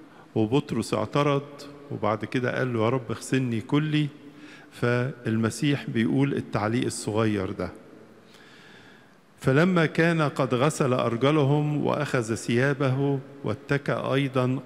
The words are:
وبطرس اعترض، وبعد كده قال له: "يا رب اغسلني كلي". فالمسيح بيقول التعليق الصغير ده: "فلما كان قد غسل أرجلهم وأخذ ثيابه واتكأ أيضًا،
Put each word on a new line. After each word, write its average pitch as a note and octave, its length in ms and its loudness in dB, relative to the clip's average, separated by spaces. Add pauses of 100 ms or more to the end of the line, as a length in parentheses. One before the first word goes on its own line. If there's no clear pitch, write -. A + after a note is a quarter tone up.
(360)
وبطرس A2+ 580 0
اعترض، C#3 500 0 (480)
وبعد G#2+ 340 -2
كده B2 320 -2
قال B2+ 160 -2
له: A2+ 120 0
"يا A2+ 40 2
رب B2 220 -2
اغسلني A#2+ 500 -2
كلي". D3+ 460 0 (640)
فالمسيح B2 1160 0
بيقول C3+ 440 2
التعليق A#2 520 -2
الصغير G#2 680 0
ده: F2+ 200 -6 (1700)
"فلما E3 440 4
كان E3 360 2
قد C#3 320 0
غسل C3 400 2
أرجلهم C#3 920 2
وأخذ B2 500 0
ثيابه C#3 840 0 (240)
واتكأ A#2+ 680 -2
أيضًا، C3 520 0